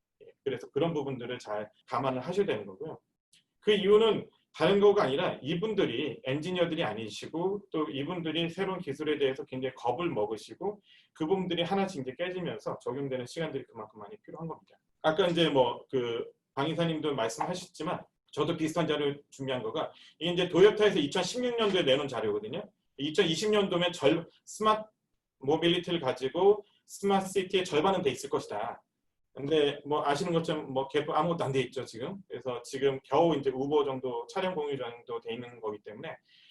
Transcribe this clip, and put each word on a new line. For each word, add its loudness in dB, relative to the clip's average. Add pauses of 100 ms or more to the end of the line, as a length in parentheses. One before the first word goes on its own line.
(220)
예, -20 (180)
그래서 -6
그런 0
부분들을 -6
잘 -8 (180)
감안을 -2
하셔야 -2
되는 -4
거고요. -12 (580)
그 2
이유는 6 (240)
다른 4
거가 8
아니라 0
이분들이 -2
엔지니어들이 0
아니시고 -4
또 -2
이분들이 -4
새로운 -4
기술에 -4
대해서 0
굉장히 -6
겁을 -2
먹으시고 -6 (320)
그 -4
부분들이 0
하나씩 -2
이제 -8
깨지면서 -6
적용되는 -6
시간들이 -6
그만큼 -16
많이 -16
필요한 -12
겁니다. -16 (260)
아까 4
이제 4
뭐 4
그 -2 (200)
방 -2
이사님도 0
말씀하셨지만 -4 (280)
저도 0
비슷한 0
자료를 -2
준비한 -4
거가 -4 (260)
이게 -2
이제 0
도요타에서 8
이천십육 0
년도에 2
내놓은 4
자료거든요. -4 (280)
이천이십 2
년도면 2
절-, 2 (160)
스마트 0 (500)
모빌리티를 2
가지고 4 (220)
스마트 0
시티의 0
절반은 2
돼 2
있을 -4
것이다. -4 (500)
근데 2
뭐 0
아시는 0
것처럼 0
뭐 0
개발 -2
아무것도 2
안 0
돼 2
있죠, -4
지금. -8 (120)
그래서 -6
지금 -2
겨우 4
이제 -2
우버 2
정도, -4
차량 -4
공유 -4
정도 -8
돼 -8
있는 -12
거기 -6
때문에 -12 (360)